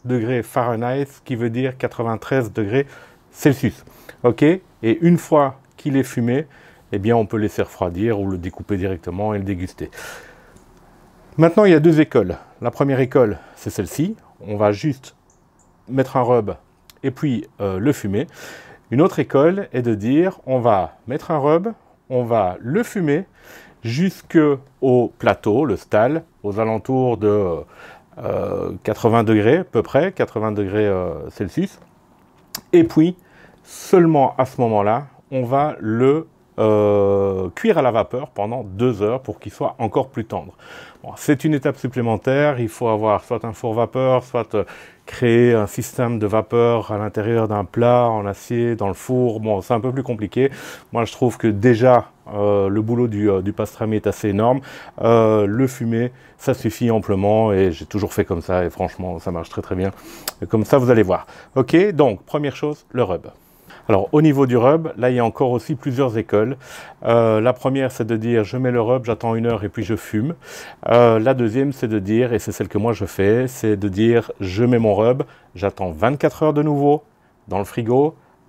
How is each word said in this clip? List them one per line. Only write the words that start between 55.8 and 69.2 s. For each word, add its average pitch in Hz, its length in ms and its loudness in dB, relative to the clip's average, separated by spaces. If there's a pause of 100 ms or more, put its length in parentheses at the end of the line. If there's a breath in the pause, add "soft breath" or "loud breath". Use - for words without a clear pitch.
ça 127 160 -2
suffit 117 340 -2
amplement 107 640 2
et 95 180 2
j'ai 78 140 -12
toujours 104 280 -4
fait 101 120 0
comme 85 160 -4
ça 90 240 -2
et 80 60 -4
franchement, 90 480 -8
ça - 100 -10
marche 85 200 -8
très, - 120 -8
très 92 140 -8
bien. 92 160 -2 (500 loud breath)
Et 92 60 -8
comme 110 180 0
ça, 139 140 4
vous 123 100 2
allez 113 140 6
voir. 92 240 0 (280 loud breath)
Ok, 160 360 2
donc, 139 320 0
première 147 320 -6
chose, 147 340 -8
le 120 140 -2
rub. 90 240 -4 (640 loud breath)
Alors, 98 220 2
au 151 100 6
niveau 139 240 4
du 123 120 2
rub, 151 400 4
là, 123 140 0
il 127 40 0
y 123 40 2
a 117 40 2
encore 120 280 0
aussi 123 240 -4
plusieurs 127 420 -2
écoles. 110 400 0 (480 loud breath)
Euh, 113 340 4
la 123 140 2
première, 131 400 -2
c'est 120 100 -6
de 113 140 -2
dire, 113 260 0
je 127 140 -6
mets 127 140 -2
le 120 100 0
rub, 120 240 0
j'attends 113 280 -2